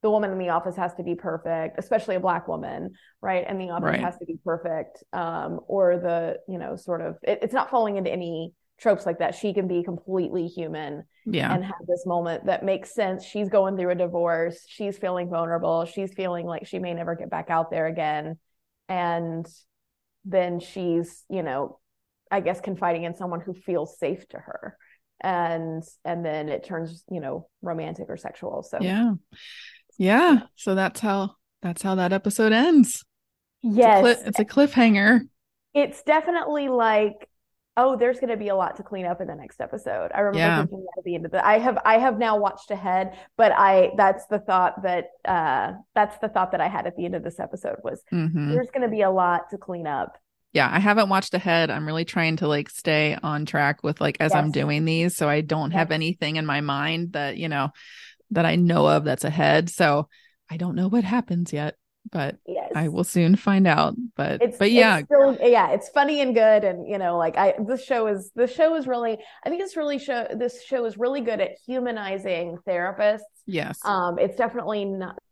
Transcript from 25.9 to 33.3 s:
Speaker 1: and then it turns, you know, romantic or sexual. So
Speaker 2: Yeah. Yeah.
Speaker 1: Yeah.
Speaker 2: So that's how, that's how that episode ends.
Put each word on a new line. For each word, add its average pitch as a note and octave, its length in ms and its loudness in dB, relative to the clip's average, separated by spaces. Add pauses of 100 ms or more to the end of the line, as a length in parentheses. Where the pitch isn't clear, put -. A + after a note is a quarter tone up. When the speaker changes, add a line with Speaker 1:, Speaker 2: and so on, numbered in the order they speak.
Speaker 1:
and E3+ 180 -6
then D#3 240 -4
it D3 160 -6
turns, E3 480 -10
you F3+ 80 -6
know, D3 300 -10 (120)
romantic E3+ 460 -8
or - 80 -10
sexual. - 480 -10
So - 160 -10
Speaker 2:
Yeah. G3+ 360 0 (180)
Yeah. - 40 -20 (600)
Speaker 1:
Yeah. A#3+ 420 6 (160)
Speaker 2:
So F#3+ 200 -2
that's F#3+ 260 -2
how, G3 340 -2 (260)
that's E3+ 200 -6
how F#3+ 140 0
that F3+ 180 2
episode G#3+ 400 2
ends. C#4 500 6 (580)